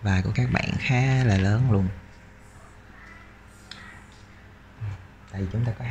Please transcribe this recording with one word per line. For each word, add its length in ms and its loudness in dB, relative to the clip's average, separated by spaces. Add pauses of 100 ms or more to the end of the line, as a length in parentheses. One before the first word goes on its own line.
Bài 200 2
của 120 -2
các 180 0
bạn 260 0
khá 460 2
là 140 4
lớn 320 2
luôn. 180 4 (3500)
Tại 80 -6
vì 120 0
chúng 120 0
ta 140 0
có 120 -8